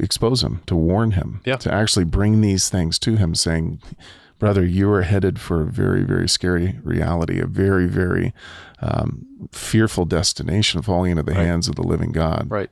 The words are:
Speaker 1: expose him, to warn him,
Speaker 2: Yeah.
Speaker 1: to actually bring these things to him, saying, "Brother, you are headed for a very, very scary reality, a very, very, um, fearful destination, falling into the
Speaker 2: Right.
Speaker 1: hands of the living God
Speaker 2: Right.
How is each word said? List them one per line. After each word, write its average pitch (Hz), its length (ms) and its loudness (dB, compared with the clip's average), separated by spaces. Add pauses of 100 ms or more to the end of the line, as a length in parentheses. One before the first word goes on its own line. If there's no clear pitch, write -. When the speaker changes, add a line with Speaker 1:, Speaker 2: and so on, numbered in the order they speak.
Speaker 1:
expose 117 420 0
him, 73 240 -4
to - 80 -2
warn 92 380 2
him, 95 320 -2
Speaker 2:
Yeah. 131 140 -2
Speaker 1:
to - 140 -4
actually 101 320 2
bring 104 360 2
these 98 280 2
things 85 300 0
to 113 160 0
him, 87 220 2
saying, 82 440 -2 (600)
"Brother, 98 260 2
you 95 240 2
are 101 120 4
headed 95 360 0
for 85 240 -2
a 78 40 -2
very, 95 360 0
very 90 260 0
scary 90 540 0
reality, 85 560 -2
a 87 80 -2
very, 95 400 2
very, 90 460 0 (500)
um, - 440 -4 (260)
fearful 110 520 0
destination, 82 800 0
falling 90 300 2
into 80 100 0
the 73 100 -2
Speaker 2:
Right. 87 140 2
Speaker 1:
hands 85 220 0
of 78 60 -2
the 85 80 -4
living 82 300 -2
God 80 380 0
Speaker 2:
Right. 104 220 -4